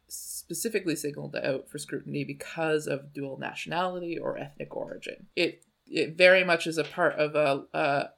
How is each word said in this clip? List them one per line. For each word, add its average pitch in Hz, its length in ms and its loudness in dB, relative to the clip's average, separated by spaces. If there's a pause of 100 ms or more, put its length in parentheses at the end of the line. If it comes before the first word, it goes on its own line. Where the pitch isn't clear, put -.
specifically - 880 -4
singled 147 400 -6
out 123 320 -2
for - 80 -12
scrutiny 143 480 -6
because 156 600 -2
of 143 260 -4
dual 139 260 -8
nationality 170 800 -4
or - 200 -4
ethnic - 360 -10
origin. - 520 -10 (100)
It, - 260 0 (240)
it 160 300 0
very 180 280 10
much 170 220 2
is 160 120 -2
a 147 60 4
part 165 320 2
of 151 180 2
a, 143 300 4 (120)
a, 143 420 2